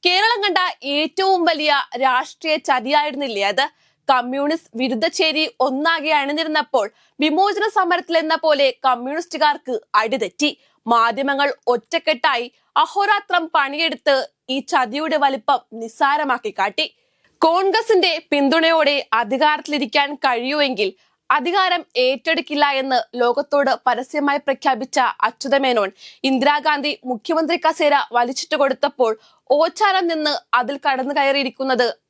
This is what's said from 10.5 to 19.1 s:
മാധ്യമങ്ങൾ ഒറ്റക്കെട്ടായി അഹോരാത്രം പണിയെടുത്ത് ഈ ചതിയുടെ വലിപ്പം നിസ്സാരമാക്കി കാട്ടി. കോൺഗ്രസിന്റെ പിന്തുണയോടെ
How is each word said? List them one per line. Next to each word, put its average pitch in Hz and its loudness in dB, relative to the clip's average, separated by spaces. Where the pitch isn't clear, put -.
മാധ്യമങ്ങൾ 269 2
ഒറ്റക്കെട്ടായി 277 -2
അഹോരാത്രം 403 0
പണിയെടുത്ത് 294 0
ഈ - -2
ചതിയുടെ 294 0
വലിപ്പം 269 0
നിസ്സാരമാക്കി 269 -2
കാട്ടി. 202 -2
കോൺഗ്രസിന്റെ 381 2
പിന്തുണയോടെ 302 2